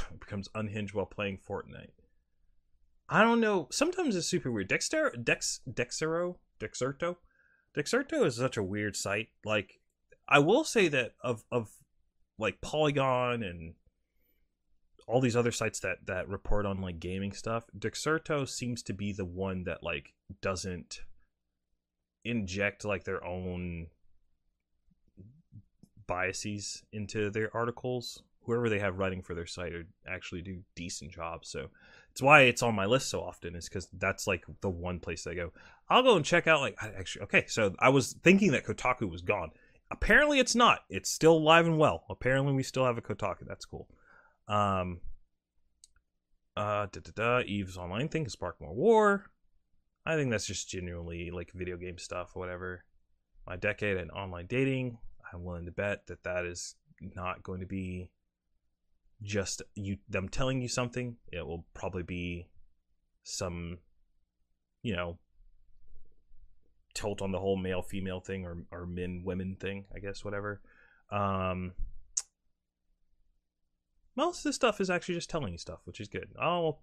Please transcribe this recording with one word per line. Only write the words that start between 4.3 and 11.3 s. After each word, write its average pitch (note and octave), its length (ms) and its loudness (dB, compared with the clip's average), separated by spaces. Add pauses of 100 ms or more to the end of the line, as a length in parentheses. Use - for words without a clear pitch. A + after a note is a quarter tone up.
weird. G2+ 200 -2
Dexter, D4+ 520 0
Dex, - 380 -2 (100)
Dexero, D#3+ 680 -4 (220)
Dexerto C#3 580 -4 (580)
Dexerto C4 500 2
is C3 100 2
such B2+ 220 0
a G#2+ 60 0
weird G#2 320 -2
site. G#2 340 -2 (160)
Like, G#2+ 340 0 (480)
I C#3+ 120 8
will G#3 240 6
say G#3 260 4
that C3 240 0 (100)
of, A#2 280 -2